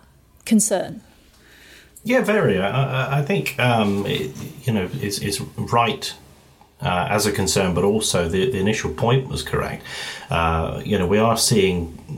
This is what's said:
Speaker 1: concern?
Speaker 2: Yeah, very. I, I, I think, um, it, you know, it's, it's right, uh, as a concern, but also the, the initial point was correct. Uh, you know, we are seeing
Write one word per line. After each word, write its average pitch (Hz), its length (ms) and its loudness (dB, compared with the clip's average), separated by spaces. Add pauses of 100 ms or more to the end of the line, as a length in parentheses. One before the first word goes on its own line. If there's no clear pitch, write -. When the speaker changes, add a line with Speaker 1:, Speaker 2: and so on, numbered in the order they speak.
(440)
Speaker 1:
concern? 196 580 2 (1040)
Speaker 2:
Yeah, 247 180 4
very. 151 380 2
I, - 100 0
I, 131 500 0
I - 20 2
think, 190 380 -2
um, 104 460 2
it, - 260 -4 (320)
you 117 100 0
know, 92 160 0 (120)
it's, 104 180 -4
it's 101 200 -4 (180)
right, 113 560 0 (680)
uh, 90 280 0
as 104 160 2
a 101 60 2
concern, 95 420 0
but 87 100 2
also 98 460 0
the, 95 220 0
the 98 80 -4
initial 104 320 0
point 127 360 0
was - 140 -6
correct. - 420 -6 (460)
Uh, 82 560 0
you 101 120 0
know, 90 100 2
we 101 100 4
are 113 200 4
seeing 90 600 2 (200)